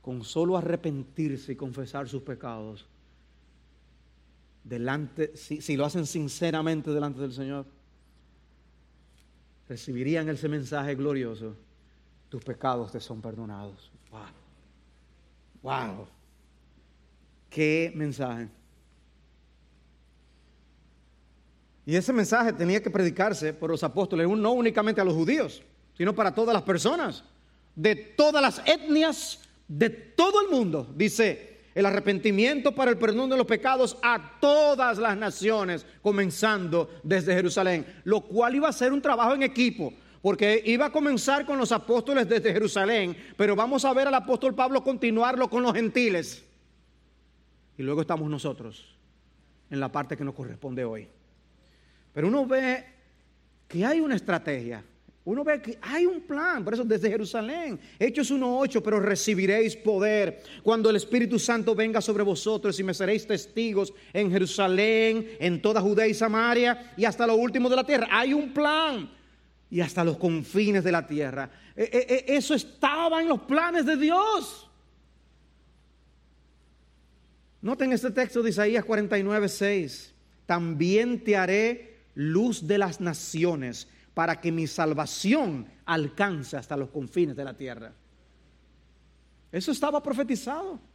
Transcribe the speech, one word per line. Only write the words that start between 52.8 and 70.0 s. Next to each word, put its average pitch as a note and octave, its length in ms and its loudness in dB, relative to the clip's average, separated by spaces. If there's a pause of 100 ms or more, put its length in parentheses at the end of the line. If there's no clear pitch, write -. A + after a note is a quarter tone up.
que F3+ 180 -2
hay D#4+ 140 2
una C#4+ 160 0
estrategia, C3 680 -4 (420)
uno B3 200 -4
ve D4 160 0
que A3+ 220 -12
hay D#4 240 0
un F4+ 160 -2
plan, D4 420 -4
por G#3 80 -4
eso A#3 120 -2
desde G#3+ 260 2
Jerusalén, A3+ 680 -4 (200)
Hechos B3 320 0
uno B3+ 280 0
ocho, C4+ 240 0
"Pero G#3+ 160 0
recibiréis G3+ 800 2
poder G#3 640 0 (200)
cuando A3 260 4
el G#3+ 80 4
Espíritu A#3 420 2
Santo A3+ 360 2
venga A3 260 0
sobre G3+ 220 0
vosotros G3+ 580 0
y - 20 -2
me F#3+ 120 -2
seréis G3+ 320 0
testigos G#3+ 640 -2 (220)
en G3 160 2
Jerusalén, G#3+ 1080 2
en F3 220 0
toda G#3+ 220 2
Judea G#3 240 4
y A3 80 2
Samaria A#3 840 2
y G3 80 0
hasta A#3 220 2
lo A3+ 80 4
último A#3 340 2
de B3+ 80 4
la B3+ 80 2
tierra". C4 260 2
Hay A#3+ 220 4
un D4 220 -2
plan. D4 560 0 (600)
"Y F3 100 -2
hasta E3+ 220 -2